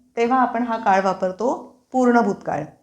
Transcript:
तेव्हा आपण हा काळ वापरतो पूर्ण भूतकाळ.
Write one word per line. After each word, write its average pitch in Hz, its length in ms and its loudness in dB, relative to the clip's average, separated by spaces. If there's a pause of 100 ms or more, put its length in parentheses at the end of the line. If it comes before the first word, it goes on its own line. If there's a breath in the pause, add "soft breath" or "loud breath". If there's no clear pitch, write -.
(180)
तेव्हा 240 240 2
आपण 240 220 -2
हा 226 140 -6
काळ 196 240 2
वापरतो 190 800 -4 (120)
पूर्ण 240 300 4
भूतकाळ. 190 420 -4 (200)